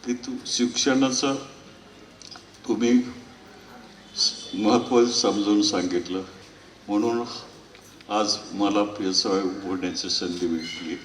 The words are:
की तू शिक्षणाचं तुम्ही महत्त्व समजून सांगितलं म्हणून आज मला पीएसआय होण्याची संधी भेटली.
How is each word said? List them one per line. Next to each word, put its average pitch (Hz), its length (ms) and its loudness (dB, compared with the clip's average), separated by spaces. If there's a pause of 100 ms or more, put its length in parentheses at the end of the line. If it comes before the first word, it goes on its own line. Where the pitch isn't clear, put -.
की 123 80 -2
तू 127 180 -8 (140)
शिक्षणाचं 131 880 2 (1300)
तुम्ही 120 340 4 (1500)
महत्त्व 120 520 4
समजून 104 560 2
सांगितलं 90 600 0 (640)
म्हणून 117 360 2 (880)
आज 104 260 0 (160)
मला 101 300 2
पीएसआय 95 580 0 (260)
होण्याची 90 420 -4
संधी 87 380 -2
भेटली. 82 580 -4